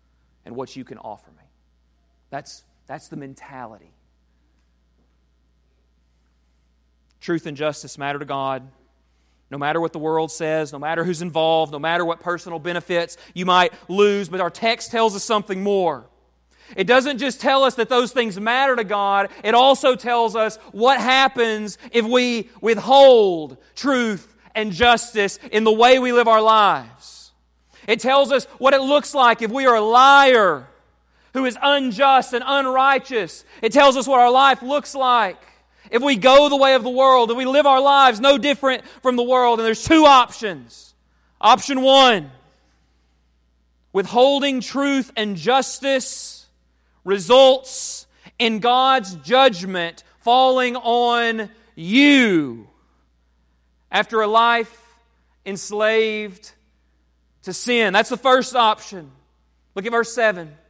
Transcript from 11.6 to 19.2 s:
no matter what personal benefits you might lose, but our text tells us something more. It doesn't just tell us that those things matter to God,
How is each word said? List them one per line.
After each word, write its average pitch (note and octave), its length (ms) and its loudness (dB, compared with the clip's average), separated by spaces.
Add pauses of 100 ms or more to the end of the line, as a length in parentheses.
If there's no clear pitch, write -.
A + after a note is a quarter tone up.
no D3 80 -12
matter E3+ 260 -4
what E3 140 -6
personal E3+ 400 -10
benefits E3+ 580 -6 (160)
you F3+ 140 -6
might F3+ 260 2 (160)
lose, G3+ 400 0
but F#3 120 -8
our E3+ 100 -4
text A3+ 400 -6
tells A3+ 240 -2
us G3 80 -10
something G#3 400 -6
more. F3+ 420 -4 (720)
It F#3+ 80 -4
doesn't B3+ 320 0
just B3+ 240 -6
tell C4+ 220 0
us C4 120 0
that A3+ 140 -4
those B3 220 0
things A3 280 -6
matter B3+ 360 -2
to A#3 80 -4
God, G3 480 -2 (120)